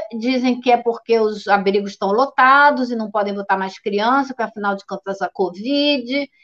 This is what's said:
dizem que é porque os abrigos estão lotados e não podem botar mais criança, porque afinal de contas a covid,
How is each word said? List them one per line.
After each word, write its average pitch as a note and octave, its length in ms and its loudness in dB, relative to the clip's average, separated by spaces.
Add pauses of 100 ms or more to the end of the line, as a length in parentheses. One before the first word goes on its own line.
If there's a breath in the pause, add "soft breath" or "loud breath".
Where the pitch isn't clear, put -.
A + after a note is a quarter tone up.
(180)
dizem B3 420 0
que B3 120 0
é A#3+ 60 4
porque A3+ 420 0
os G#3+ 260 -2
abrigos G3 460 0
estão G3 200 -4
lotados C4 760 4
e A#3+ 60 -4
não G#3+ 140 -6
podem G3+ 240 -2
botar G3 240 -2
mais F#3+ 200 -8
criança, A#3 560 0
porque - 100 -6
afinal G3+ 300 -4
de G3 120 -12
contas G3 340 -8
a F3+ 80 -4
covid, C4 1000 -2 (160)